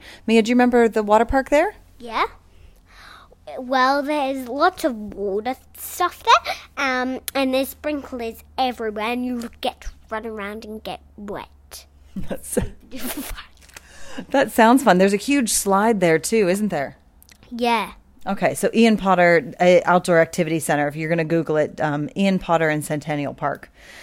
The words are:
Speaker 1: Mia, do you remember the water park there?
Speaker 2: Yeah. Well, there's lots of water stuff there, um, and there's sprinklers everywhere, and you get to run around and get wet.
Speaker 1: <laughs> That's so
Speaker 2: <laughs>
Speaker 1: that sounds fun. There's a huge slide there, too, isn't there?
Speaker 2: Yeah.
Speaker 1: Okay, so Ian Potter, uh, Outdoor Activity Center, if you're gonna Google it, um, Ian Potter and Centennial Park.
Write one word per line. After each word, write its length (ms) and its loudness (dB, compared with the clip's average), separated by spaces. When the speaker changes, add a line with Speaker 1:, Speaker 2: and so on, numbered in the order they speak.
Speaker 1:
Mia, 160 4
do 80 0
you 60 4
remember 340 4
the 140 -2
water 220 4
park 260 0
there? 240 2
Speaker 2:
Yeah. 260 -4
Well, 420 0
there's 460 -4
lots 360 0
of 120 0
water 600 -6
stuff 460 -6
there, 320 4
um, 420 -2
and 180 0
there's 160 0
sprinklers 720 -10
everywhere, 540 -4
and 120 -4
you 240 -6
get 200 -8
to 80 -10
run 160 -8
around 400 -10
and 180 -14
get 180 -10
wet. 680 -16
Speaker 1:
<laughs> 160 -20
That's 320 -8
so 140 -2
Speaker 2:
<laughs> 1400 -14
Speaker 1:
that 200 2
sounds 320 6
fun. 140 6
There's 160 4
a 40 0
huge 340 0
slide 480 2
there, 200 4
too, 280 0
isn't 220 0
there? 280 -6
Speaker 2:
Yeah. 420 -2
Speaker 1:
Okay, 260 -2
so 220 -2
Ian 220 6
Potter, 640 4
uh, 260 8
Outdoor 340 4
Activity 400 0
Center, 280 0
if 80 -6
you're 140 -6
gonna 140 0
Google 340 0
it, 240 -2
um, 340 -2
Ian 220 2
Potter 320 0
and 160 -2
Centennial 480 -6
Park. 380 -8